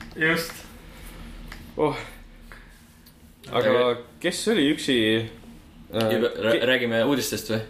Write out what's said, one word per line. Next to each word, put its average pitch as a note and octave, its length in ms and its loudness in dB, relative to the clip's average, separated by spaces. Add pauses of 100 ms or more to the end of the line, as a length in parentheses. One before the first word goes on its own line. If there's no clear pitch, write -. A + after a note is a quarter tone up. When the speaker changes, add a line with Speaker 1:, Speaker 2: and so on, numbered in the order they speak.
(140)
Speaker 1:
Just. E3 380 0 (1300)
Speaker 2:
Oh. D3+ 180 0 (1500)
Aga - 260 0
Speaker 3:
Aga B2 280 4 (220)
Speaker 2:
kes - 280 -2
oli G#3+ 240 4
üksi, D3 240 0 (960)
äh, A2 200 0
Speaker 3:
Juba A#2 220 2
rää-, A2 240 2
Speaker 2:
ke-, A#2+ 80 2
Speaker 3:
räägime A#2+ 380 2
uudistest A#2+ 480 0
või? A2 80 0 (100)